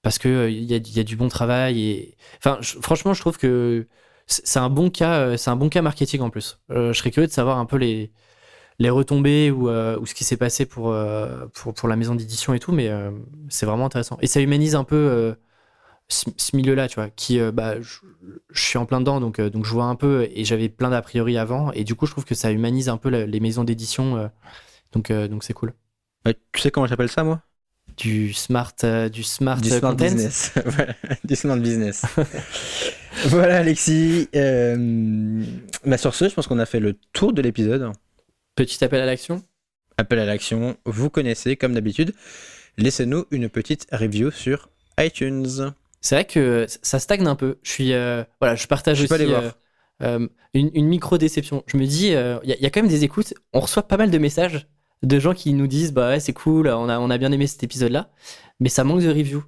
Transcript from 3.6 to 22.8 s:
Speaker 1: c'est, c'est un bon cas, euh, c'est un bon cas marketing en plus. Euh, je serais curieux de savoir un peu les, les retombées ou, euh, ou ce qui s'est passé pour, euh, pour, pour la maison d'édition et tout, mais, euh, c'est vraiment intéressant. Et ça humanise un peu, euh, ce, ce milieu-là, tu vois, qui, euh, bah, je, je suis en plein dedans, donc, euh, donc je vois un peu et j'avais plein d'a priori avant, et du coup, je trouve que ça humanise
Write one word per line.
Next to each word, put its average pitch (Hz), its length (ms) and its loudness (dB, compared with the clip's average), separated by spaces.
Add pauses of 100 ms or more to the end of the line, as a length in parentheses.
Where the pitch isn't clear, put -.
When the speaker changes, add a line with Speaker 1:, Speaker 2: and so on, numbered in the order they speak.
Speaker 1:
c'est, - 200 -4
c'est - 140 0
un 127 100 0
bon 160 200 2
cas, 165 300 2
euh, 123 160 2
c'est 123 140 -2
un 120 60 0
bon 143 120 2
cas 170 140 2
marketing 143 380 0
en 120 100 -2
plus. - 300 -12 (100)
Euh, 117 220 0
je 110 60 0
serais - 120 0
curieux 151 160 4
de 160 60 -6
savoir 127 260 0
un 120 80 -2
peu 139 100 -2
les, 110 360 -2 (680)
les 120 120 4
retombées 143 600 4
ou, 127 180 0
euh, 113 300 0
ou 110 80 -6
ce - 80 -10
qui - 80 -8
s'est - 140 -2
passé 123 300 0
pour, 113 260 -4
euh, 107 600 -4
pour, - 220 -12
pour - 140 -4
la 110 80 0
maison 117 180 -2
d'édition 113 400 -4
et 120 60 -2
tout, - 100 -8
mais, 143 180 2
euh, 104 220 -4 (380)
c'est - 180 -4
vraiment 113 200 0
intéressant. 127 360 -4
Et - 60 0
ça 143 120 2
humanise 147 360 2
un 139 80 0
peu, 151 100 0
euh, 120 400 2 (720)
ce, - 160 -4 (120)
ce - 200 -2
milieu-là, 135 320 2
tu - 60 -10
vois, 107 160 -6
qui, - 280 0
euh, 113 140 2
bah, 110 280 -4
je, - 180 -18 (520)
je - 120 -4
suis - 160 -2
en 120 80 0
plein 127 140 0
dedans, 135 200 0
donc, 113 180 -4
euh, 104 120 0
donc 110 160 -4
je 110 40 -4
vois 117 140 0
un 123 120 -2
peu 135 380 2
et 110 100 -4
j'avais 113 240 0
plein 127 220 -2
d'a 120 120 0
priori 120 340 0
avant, 123 360 -2
et 107 120 -4
du 107 100 -4
coup, 135 120 0
je - 60 -6
trouve 139 120 -6
que - 100 -4
ça 113 160 -2
humanise 117 380 0